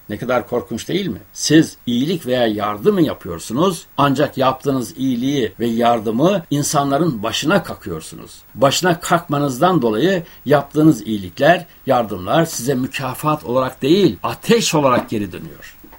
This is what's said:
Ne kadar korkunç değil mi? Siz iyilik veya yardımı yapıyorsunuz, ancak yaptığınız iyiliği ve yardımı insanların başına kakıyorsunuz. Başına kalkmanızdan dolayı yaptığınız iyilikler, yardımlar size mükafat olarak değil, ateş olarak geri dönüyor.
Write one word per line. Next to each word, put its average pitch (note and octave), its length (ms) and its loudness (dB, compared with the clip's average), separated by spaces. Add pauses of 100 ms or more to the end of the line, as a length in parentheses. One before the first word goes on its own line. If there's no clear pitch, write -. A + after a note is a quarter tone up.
Ne G#2 80 -6
kadar B2 300 -2
korkunç - 400 -6
değil F3+ 200 -2
mi? F#2 120 -8 (140)
Siz - 520 2
iyilik C3 400 -2
veya B2 220 2
yardımı G#2+ 540 0
yapıyorsunuz, B2 840 -2 (120)
ancak C#3 400 2
yaptığınız C3 600 -2
iyiliği B2+ 600 -2
ve A#2 80 0
yardımı A#2+ 840 2
insanların C#3+ 720 0
başına D#3+ 400 0
kakıyorsunuz. - 800 -12 (140)
Başına D#3+ 440 2
kalkmanızdan D3 800 0
dolayı D3 420 0 (220)
yaptığınız D3 640 2
iyilikler, B2+ 580 0 (200)
yardımlar A#2 600 0
size A#2+ 280 -4
mükafat C3 680 -4
olarak B2+ 380 -2
değil, C#3+ 420 2
ateş E3+ 520 0
olarak B2+ 340 2
geri G#2 220 -4
dönüyor. - 460 -16 (220)